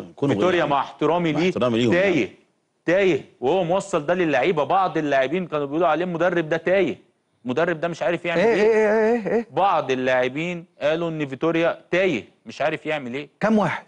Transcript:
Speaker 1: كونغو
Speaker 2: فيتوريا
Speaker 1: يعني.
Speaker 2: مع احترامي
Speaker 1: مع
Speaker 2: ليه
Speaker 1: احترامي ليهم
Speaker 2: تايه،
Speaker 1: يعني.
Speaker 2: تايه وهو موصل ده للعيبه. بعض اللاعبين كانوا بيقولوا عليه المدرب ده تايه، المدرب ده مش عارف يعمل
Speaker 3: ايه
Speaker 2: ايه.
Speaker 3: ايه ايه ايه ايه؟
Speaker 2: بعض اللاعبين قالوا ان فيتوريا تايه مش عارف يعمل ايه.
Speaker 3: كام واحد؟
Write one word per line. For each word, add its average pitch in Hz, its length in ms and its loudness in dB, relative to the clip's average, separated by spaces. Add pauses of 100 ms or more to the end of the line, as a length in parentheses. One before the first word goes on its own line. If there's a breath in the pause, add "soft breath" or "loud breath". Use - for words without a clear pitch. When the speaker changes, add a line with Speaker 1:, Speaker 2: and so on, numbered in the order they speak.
(160)
Speaker 1:
كونغو 139 200 0
Speaker 2:
فيتوريا 180 240 2
Speaker 1:
يعني. 143 120 0
Speaker 2:
مع 139 80 2
احترامي 156 540 0
Speaker 1:
مع 143 60 -2
Speaker 2:
ليه 180 100 2
Speaker 1:
احترامي 120 280 0
ليهم 120 140 2
Speaker 2:
تايه، 175 340 2
Speaker 1:
يعني. - 100 -14 (500)
Speaker 2:
تايه 175 400 2 (140)
وهو 170 240 2
موصل 170 420 -2
ده 170 80 0
للعيبه. 156 500 2
بعض 170 340 0
اللاعبين 143 500 0
كانوا 147 180 -4
بيقولوا 156 220 0
عليه 156 180 0
المدرب 170 440 0
ده 165 80 0
تايه، 175 400 0 (480)
المدرب 151 340 -2
ده 165 80 -4
مش 165 160 -6
عارف 170 220 -2
يعمل 170 160 0
Speaker 3:
ايه 226 120 4
Speaker 2:
ايه. 196 80 2
Speaker 3:
ايه 214 300 4
ايه 226 360 2
ايه 165 80 -2
ايه؟ 226 160 -2
Speaker 2:
بعض 156 400 0
اللاعبين 131 720 -2 (160)
قالوا 165 280 0
ان 156 180 -4
فيتوريا 165 520 0 (120)
تايه 170 340 0 (200)
مش 113 160 -12
عارف 151 240 -4
يعمل 143 280 -6
ايه. 143 160 -10 (100)
Speaker 3:
كام 214 180 2
واحد؟ 160 300 -2